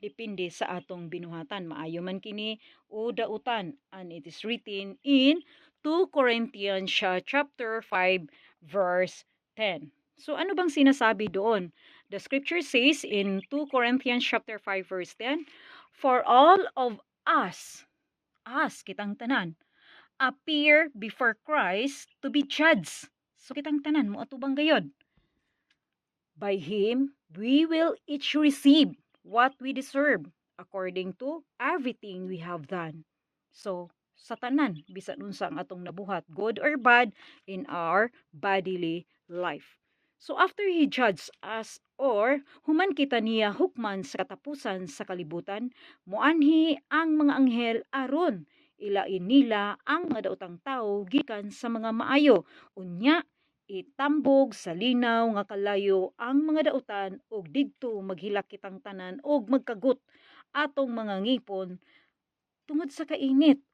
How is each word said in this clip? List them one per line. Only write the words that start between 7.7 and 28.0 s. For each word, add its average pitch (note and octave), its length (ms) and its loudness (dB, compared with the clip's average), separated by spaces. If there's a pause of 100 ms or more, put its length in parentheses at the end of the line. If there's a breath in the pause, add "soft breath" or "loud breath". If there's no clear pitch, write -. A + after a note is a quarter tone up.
five, F#3 420 0 (380 soft breath)
verse F3+ 640 0 (240)
ten. E3 400 -4 (240)
So - 180 -10
ano F4 220 -2
bang E4 160 2
sinasabi A#3 560 4
doon? F#3+ 480 -2 (320 soft breath)
The G3+ 80 -10
scripture C#4 480 -4
says C#4 400 2
in G3 480 -2
two C#4+ 160 -4
Corinthians B3 560 0
chapter A3+ 320 -4
five, F#3+ 320 -6
verse F3+ 240 -8
ten, C#4+ 340 -4 (460 loud breath)
"For B3+ 320 2
all D4+ 340 10 (140)
of B3 320 -4 (240)
us," B3+ 560 -2 (640)
us, C4 320 -4
kitang G3+ 340 -10
tanan, A#3 460 -4 (560 soft breath)
"appear D4 800 4
before A3 480 -2
Christ B3+ 640 -2 (140)
to C4+ 80 -4
be C#4+ 100 2
judged." C#4+ 720 0 (240)
So - 160 -20
kitang D4 320 -4
tanan, D4+ 240 0
moatubang B3 480 -6
gayod. C#4+ 320 2 (1400)
"By G3+ 320 -2
him, A3 480 0 (240)
we C4+ 320 4
will D#4+ 400 2